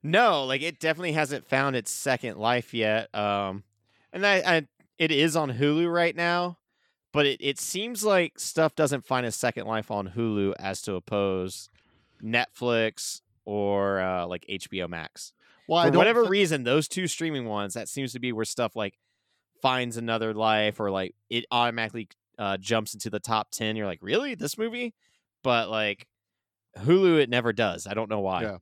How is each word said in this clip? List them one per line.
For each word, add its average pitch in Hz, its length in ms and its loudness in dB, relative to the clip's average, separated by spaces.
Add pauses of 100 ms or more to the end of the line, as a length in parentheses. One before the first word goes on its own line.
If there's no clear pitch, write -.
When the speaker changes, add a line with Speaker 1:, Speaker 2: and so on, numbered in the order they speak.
Speaker 1:
No, 170 400 4
like, 131 180 -2
it 165 160 -4
definitely 160 340 0
hasn't 147 360 -2
found 135 260 2
its 117 160 -4
second 117 480 -2
life 117 340 0
yet. 110 400 0
Um, 101 520 -2 (480)
and 185 120 -4
I, 202 120 6 (200)
I, 151 120 -2 (300)
it 160 120 2
is 151 240 2
on 151 180 0
Hulu 151 400 2
right 170 220 2
now, 175 440 -2 (540)
but 147 140 2
it, 139 160 -2
it 139 160 -4
seems 208 460 -6
like 185 340 2
stuff - 380 0
doesn't 139 280 0
find 127 220 -2
a 110 60 -4
second 117 340 -2
life 110 240 -4
on 101 200 -4
Hulu 104 500 0
as 95 220 -6
to 101 120 -6
oppose 95 720 -2 (540)
Netflix 117 1000 -2 (220)
or, 101 560 0
uh, 92 260 0
like, 90 220 -8
H 95 220 -8
B 92 120 -6
O 85 60 -4
Max. - 440 -12 (360)
Speaker 2:
Well, 165 120 4
I 170 60 6
Speaker 1:
For - 40 6
Speaker 2:
don't 180 80 6
Speaker 1:
whatever 226 260 6
Speaker 2:
thi- 185 60 0
Speaker 1:
reason, 165 320 2
those 139 240 2
two 180 220 -4
streaming 147 380 -4
ones, 101 280 -4
that 110 140 -8
seems 131 240 -6
to 123 80 -10
be 123 120 -2
where 110 120 -2
stuff, - 320 -4
like, 104 200 -4 (640)
finds 123 360 0
another 113 380 -2
life 107 440 2
or, 101 140 -2
like, 95 240 -4 (140)
it 117 200 -4
automatically, 117 580 -2 (300)
uh, 98 200 -2
jumps 107 340 -2
into 110 160 -10
the 104 100 -4
top 110 320 -2
ten. 110 260 -4
You're 107 100 -2
like, 87 160 -6
"Really? 220 320 0
This 170 240 -8
movie?" 233 360 -6 (480)
But, 117 280 2
like, 107 360 -2 (720)
Hulu, 170 400 6
it 127 120 4
never 120 240 2
does. 101 320 0
I 101 80 -8
don't 107 160 -4
know 107 100 0
why. 95 220 0
Speaker 2:
Yeah. 101 200 -6